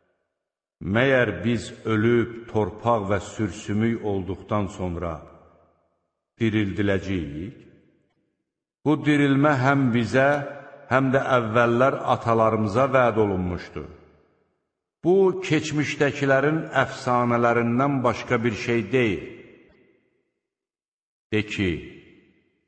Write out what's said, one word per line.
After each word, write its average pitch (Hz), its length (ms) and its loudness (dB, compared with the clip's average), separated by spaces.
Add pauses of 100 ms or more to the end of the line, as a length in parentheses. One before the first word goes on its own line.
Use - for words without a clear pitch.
(800)
"Məyər 120 500 2 (120)
biz 113 300 -2 (100)
ölüb, 113 640 0
torpaq 107 600 -2
və 98 120 0
sürsümük 107 840 -4
olduqdan 98 600 -4
sonra 85 460 -6 (1300)
dirildiləcəyik?" 98 1160 -2 (1300)
Bu 147 120 2
dirilmə 143 600 4
həm 139 240 2 (120)
bizə, 120 380 2 (580)
həm 131 240 2
də 135 120 4
əvvəllər 120 680 2 (100)
atalarımıza 113 800 2
vəd 127 320 2
olunmuşdu. 92 680 -2 (1200)
Bu, 175 120 4 (280)
keçmişdəkilərin 147 1160 0 (120)
əfsanələrindən 120 1300 0
başqa 117 420 0
bir 117 100 0
şey 117 260 -2 (120)
deyil. 113 320 0 (2000)
De 107 100 0
ki, 98 280 -2 (960)